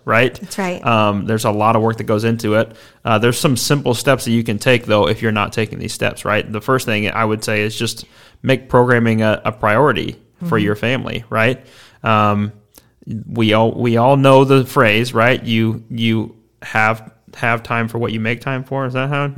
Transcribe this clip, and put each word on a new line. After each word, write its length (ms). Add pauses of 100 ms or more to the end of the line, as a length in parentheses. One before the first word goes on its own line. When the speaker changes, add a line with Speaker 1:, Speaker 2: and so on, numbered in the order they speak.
Speaker 1:
right? 340
Speaker 2:
That's 180
right. 280
Speaker 1:
Um, 400
there's 200
a 60
lot 240
of 60
work 160
that 80
goes 180
into 300
it. 180 (320)
Uh, 140
there's 220
some 180
simple 360
steps 320
that 60
you 120
can 160
take, 260
though, 220
if 140
you're 100
not 200
taking 280
these 140
steps, 300
right? 260
The 120
first 240
thing 240
I 160
would 180
say 200
is 120
just 300 (380)
make 260
programming 540
a, 220
a 60
priority 640 (240)
for 180
Speaker 2:
Mm-hmm. 80
Speaker 1:
your 100
family, 540
right? 300 (440)
Um, 500 (760)
we 260
all, 180
we 260
all 200
know 280
the 200
phrase, 480
right? 300
You, 460
you 460 (260)
have, 500 (240)
have 280
time 240
for 100
what 140
you 80
make 220
time 220
for. 220
Is 80
that 160
how? 280